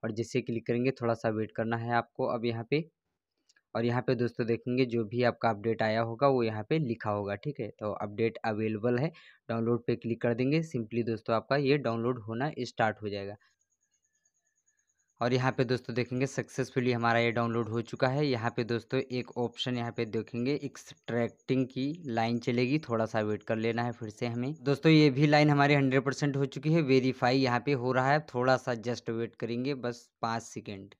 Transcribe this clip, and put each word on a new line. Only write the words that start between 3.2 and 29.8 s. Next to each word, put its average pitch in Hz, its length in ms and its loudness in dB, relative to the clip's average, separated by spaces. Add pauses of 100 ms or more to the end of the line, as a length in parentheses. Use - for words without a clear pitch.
और 117 100 0
यहाँ 120 160 2
पे 127 140 0
दोस्तों 117 320 -2
देखेंगे 123 380 2
जो 117 200 -2
भी 120 180 -2
आपका 117 260 2
अपडेट 110 320 -2
आया 110 200 2
होगा 117 260 0
वो 131 160 4
यहाँ 107 260 -2
पे 160 100 2
लिखा 113 320 -2
होगा, 101 260 -2
ठीक 143 220 -8
है। 110 100 -6 (100)
तो 107 140 -4
अपडेट 110 520 -2
अवेलेबल 110 540 0
है, 160 120 0 (380)
डाउनलोड 117 380 0
पे 120 80 2
क्लिक 117 260 -4
कर 120 120 2
देंगे। 135 320 2
simply 117 420 -4
दोस्तों 113 280 -2
आपका 110 220 0
ये 143 220 2
डाउनलोड 117 420 -2
होना 113 300 -4 (100)
स्टार्ट 110 400 0
हो 107 80 -6
जाएगा। 101 260 -8 (1900)
और 120 120 0
यहाँ 127 180 2
पे 131 120 0
दोस्तों 120 320 -2
देखेंगे 123 320 -2
सक्सेसफुली 123 640 -2
हमारा 117 280 2
ये 117 120 2
डाउनलोड 117 380 0
हो 113 120 -2
चुका 123 260 -2
है। 143 200 0
यहाँ 117 280 0
पे 123 80 0
दोस्तों 117 360 -2 (120)
एक 127 260 -4
ऑप्शन 123 400 -4
यहाँ 117 140 -4
पे 117 140 -4
देखेंगे 117 500 -4
एक्सट्रैक्टिंग 123 1120 -4
की 131 180 -6 (220)
लाइन 117 320 0
चलेगी, 127 400 0
थोड़ा 113 260 0
सा 110 160 -2
वेट 104 220 -2
कर 113 140 -2
लेना 113 260 0
है 120 80 -2
फिर 117 180 -10
से 120 180 -6
हमें। 120 260 -4 (100)
दोस्तों 143 280 4
ये 151 180 8
भी 139 180 4
लाइन 151 220 6
हमारी 143 240 6
हंड्रेड 135 300 4
परसेंट 139 340 0
हो 139 100 2
चुकी 143 260 -2
है, 165 100 4
वेरीफाई 131 540 4
यहाँ 123 280 2
पे 143 80 0
हो 127 180 0
रहा 127 200 2
है, 156 80 4 (140)
थोड़ा 127 240 4
सा 127 240 -2
just 120 280 -4
वेट 113 260 -4
करेंगे 123 400 -4
बस 120 340 -8 (120)